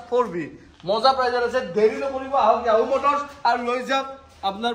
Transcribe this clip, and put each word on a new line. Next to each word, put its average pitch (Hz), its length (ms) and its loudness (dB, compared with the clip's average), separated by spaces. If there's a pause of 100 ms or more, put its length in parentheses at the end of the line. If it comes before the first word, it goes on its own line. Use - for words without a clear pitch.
(100)
ফ'ৰ 240 140 2 (100)
ভি। 160 120 -6 (400)
মজা 220 260 4
প্ৰাইচত 247 360 0
আছে, 254 120 0
দেৰি 214 440 2
নকৰিব, 262 300 -6
আহক 233 320 4
য়াহু 226 180 4
মটৰ্ছ 277 380 0 (260)
আৰু 247 200 2
লৈ 247 120 -2 (100)
যাওক 269 160 -2 (360)
আপোনাৰ 214 320 -4